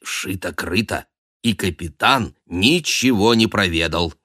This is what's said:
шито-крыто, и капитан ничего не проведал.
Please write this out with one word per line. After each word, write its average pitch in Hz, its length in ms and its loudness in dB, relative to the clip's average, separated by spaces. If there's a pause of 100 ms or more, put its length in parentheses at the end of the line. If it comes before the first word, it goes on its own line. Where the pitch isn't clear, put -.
шито-крыто, 90 1040 -4 (360)
и 113 120 0
капитан 95 800 -2 (100)
ничего 117 880 2
не 113 120 4
проведал. 85 680 0 (100)